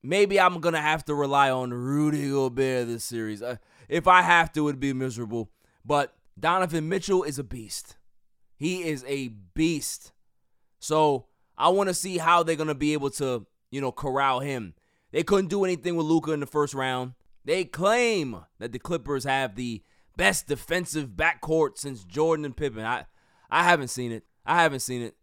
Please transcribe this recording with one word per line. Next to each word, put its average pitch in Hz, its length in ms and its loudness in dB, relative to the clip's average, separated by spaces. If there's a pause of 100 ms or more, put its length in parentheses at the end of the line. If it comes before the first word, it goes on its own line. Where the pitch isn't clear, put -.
maybe 196 380 4
I'm 180 200 4
gonna 160 220 0
have 151 240 0
to 151 80 -4
rely 139 380 2
on 127 200 -2
Rudy 143 580 0
Gobert 131 580 0
this 117 160 -6
series. 110 380 -6
Uh, 120 160 -8 (300)
if 165 200 0
I 180 140 10
have 170 320 4
to, 151 140 0
it'd 139 120 -4
be 139 120 -2
miserable. 117 600 -6 (340)
But 143 300 0 (240)
Donovan 165 500 0
Mitchell 185 340 0
is 139 140 -6
a 139 60 -8
beast. - 540 -14 (580)
He 180 280 -4
is 143 240 -4
a 139 200 -4 (260)
beast. 160 600 -2 (680)
So 151 480 2 (300)
I 156 120 4
wanna 190 240 2
see 185 240 -4
how 170 240 4
they're 165 140 0
gonna 156 180 -2
be 147 200 0
able 139 180 -2
to, 123 340 -4 (240)
you 135 120 -8
know, 131 100 -4
corral 135 480 0
him. 127 340 -8 (380)
They 160 120 -2
couldn't 190 260 2
do 196 140 0
anything 175 320 -2
with 160 100 0
Luka 156 260 2
in 151 80 -2
the 143 60 -4
first 147 280 -2
round. 127 400 -4 (320)
They 170 200 0
claim 185 800 0 (140)
that - 120 -8
the 123 80 -10
Clippers 131 460 -4
have 135 300 -2
the 120 280 -8 (340)
best 185 300 2
defensive 151 640 -4
backcourt 156 680 0
since 131 260 -10
Jordan 151 420 0
and 131 100 -8
Pippen. 110 300 -6
I, 117 200 -4 (440)
I 165 140 4
haven't 160 260 4
seen 123 220 -6
it. 110 120 -8 (220)
I 170 160 4
haven't 143 180 2
seen 123 220 -6
it. 113 220 -10